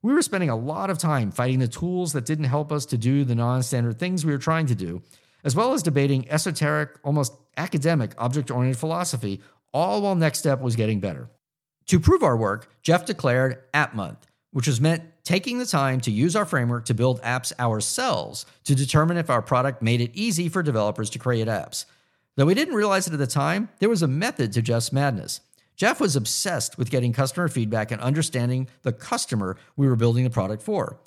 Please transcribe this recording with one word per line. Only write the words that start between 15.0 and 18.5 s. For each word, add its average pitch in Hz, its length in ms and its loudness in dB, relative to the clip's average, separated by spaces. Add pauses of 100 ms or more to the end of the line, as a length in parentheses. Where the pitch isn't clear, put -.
taking 240 360 -2
the 247 80 -4
time 135 340 0
to 120 100 -2
use 143 240 2
our 208 100 2
framework 120 420 -2
to 120 80 0
build 123 280 2
apps 123 380 -4
ourselves 113 840 -2 (180)